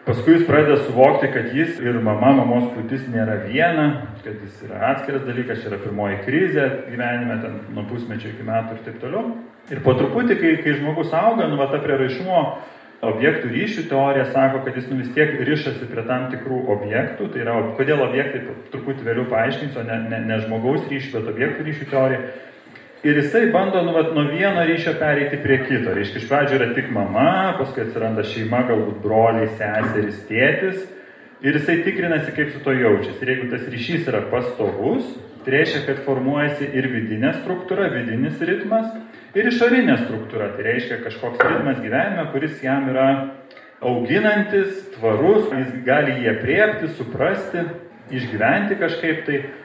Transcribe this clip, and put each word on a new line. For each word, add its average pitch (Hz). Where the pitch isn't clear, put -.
Paskui 143
jis 170
pradeda 147
suvokti, 131
kad 117
jis 156
ir 120
mama, 110
mamos 120
krūtis 113
nėra 110
viena, 151
kad 104
jis -
yra 101
atskiras 135
dalykas, 120
čia 107
yra 98
pirmoji 101
krizė 151
gyvenime, 120
ten 110
nuo 107
pusmečio 113
iki -
metų 113
ir 113
taip 113
toliau. 214
Ir 131
po 127
truputį, 233
kai, 165
kai 147
žmogus 151
auga, 196
nu, 151
va, 139
ta 143
prieraišumo 151
objektų 127
ryšių 185
teorija 135
sako, 135
kad 127
jis, 127
nu, 131
vis 123
tiek 147
rišasi 127
prie 113
tam 127
tikrų 127
objektų, 104
tai 117
yra, 117
ob-, -
kodėl 139
objektai, 123
po-, -
truputį 127
vėliau 117
paaiškinsiu, 127
o -
ne, 113
ne, 113
ne 110
žmogaus 113
ryšių, 135
bet 110
objektų 151
ryšių 143
teorija. 131
Ir 147
jisai 220
bando, 190
nu, 165
vat, 160
nuo 147
vieno 175
ryšio 165
pereiti 147
prie 131
kito. 117
Reiškia, 101
iš -
pradžių 135
yra 123
tik -
mama, 139
paskui 131
atsiranda 110
šeima, 113
galbūt 104
broliai, 110
seserys, 107
tėtis. 156
Ir 147
jisai 165
tikrinasi, 170
kaip -
su -
to 139
jaučiasi. 117
Ir 131
jeigu 127
tas 113
ryšys 156
yra 110
pastovus, 120
tai 131
reiškia, 160
kad 139
formuojasi 139
ir 131
vidinė 110
struktūra, 185
vidinis 123
ritmas, 226
ir 233
išorinė 240
struktūra. 107
Tai 107
reiškia, 120
kažkoks 120
ritmas 123
gyvenime, 156
kuris 147
jam 135
yra 131
auginantis, 196
tvarus, 139
jis 127
gali 135
jį 120
aprėpti, 160
suprasti, 156
išgyventi 131
kažkaip 165
tai. 143